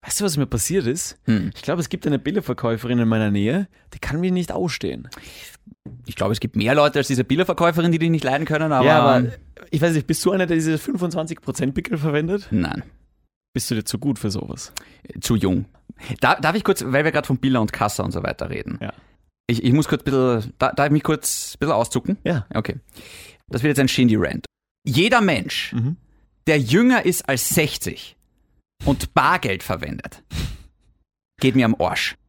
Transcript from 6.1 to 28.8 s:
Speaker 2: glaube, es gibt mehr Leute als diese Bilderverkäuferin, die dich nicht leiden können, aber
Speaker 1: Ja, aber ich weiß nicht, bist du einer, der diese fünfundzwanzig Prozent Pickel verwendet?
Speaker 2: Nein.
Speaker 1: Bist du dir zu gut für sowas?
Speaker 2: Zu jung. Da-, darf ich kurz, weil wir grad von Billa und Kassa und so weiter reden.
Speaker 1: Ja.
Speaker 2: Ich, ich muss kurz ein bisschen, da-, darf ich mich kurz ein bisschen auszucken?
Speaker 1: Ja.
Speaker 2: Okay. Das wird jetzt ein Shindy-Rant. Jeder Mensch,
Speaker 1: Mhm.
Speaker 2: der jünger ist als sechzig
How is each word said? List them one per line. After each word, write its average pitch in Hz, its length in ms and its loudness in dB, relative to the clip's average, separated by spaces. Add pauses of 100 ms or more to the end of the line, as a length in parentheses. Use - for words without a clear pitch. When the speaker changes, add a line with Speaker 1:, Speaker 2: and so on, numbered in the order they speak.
Speaker 2:
glaube, 101 160 -2
es 110 80 -2
gibt - 160 -6
mehr 110 200 2
Leute 147 240 4
als 135 80 0
diese 127 160 0
Bilderverkäuferin, 170 680 2
die 165 80 2
dich 165 120 2
nicht 151 120 0
leiden 143 220 0
können, 151 260 0
aber 131 140 4
Speaker 1:
Ja, 156 160 6
aber 131 220 6 (480)
ich 147 100 0
weiß 165 140 4
nicht, 147 120 0
bist - 180 -2
du 180 60 4
einer, 185 140 2
der 165 120 -2
diese 156 200 0
fünfundzwanzig 170 640 -4
Prozent 131 320 -4
Pickel - 240 -4
verwendet? 160 540 -2
Speaker 2:
Nein. 90 320 -2 (720)
Speaker 1:
Bist - 180 -4
du 120 40 0
dir 107 80 -2
zu - 140 -6
gut 127 220 -2
für 110 100 -2
sowas? - 420 -8 (500)
Speaker 2:
Zu 117 140 0
jung. 95 300 2 (560)
Da-, 139 180 4
darf 170 160 0
ich 208 80 -2
kurz, 190 220 0
weil 135 180 2
wir 156 80 2
grad 147 140 -2
von 131 120 0
Billa 131 220 2
und 107 140 0
Kassa 104 300 -2
und 95 80 -2
so 90 100 -4
weiter - 280 -6
reden. - 320 -8
Speaker 1:
Ja. - 120 -10 (540)
Speaker 2:
Ich, 117 160 -2
ich 123 100 6
muss 151 140 4
kurz 151 140 0
ein - 40 -12
bisschen, 127 540 0
da-, 131 140 0
darf 143 140 2
ich 139 40 2
mich 151 120 4
kurz - 520 -4
ein - 40 -20
bisschen 147 140 0
auszucken? 120 500 0
Speaker 1:
Ja. 147 300 -2
Speaker 2:
Okay. - 220 -4 (720)
Das - 160 -4
wird 151 60 4
jetzt 143 100 2
ein 135 80 4
Shindy-Rant. 107 580 2 (420)
Jeder 202 340 4
Mensch, - 520 -2
Speaker 1:
Mhm. 127 220 -2 (500)
Speaker 2:
der 151 140 4
jünger 208 460 4
ist - 220 0
als 131 220 -2
sechzig - 680 -2 (680)